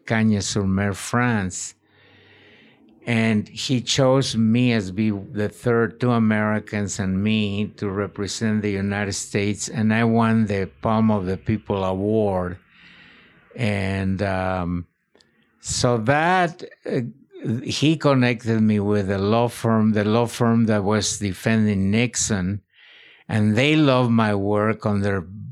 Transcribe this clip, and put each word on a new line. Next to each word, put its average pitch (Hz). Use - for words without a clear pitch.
Cagnes-sur-Mer, 101
France. 113
And 110
he -
chose 131
me 117
as 101
be 107
the 101
third, 117
two 123
Americans 107
and 95
me, 104
to 104
represent 101
the 104
United 101
States. 101
And 110
I 110
won 113
the 98
Palm 110
of 101
the 92
People 104
Award. 95
And, 98
um, 92
so -
that, 160
uh, 123
he 151
connected 123
me 107
with 101
a 98
law 113
firm, 110
the 104
law 113
firm 113
that 107
was 104
defending 101
Nixon. 104
And 107
they 143
loved 127
my 110
work 104
on 101
their 101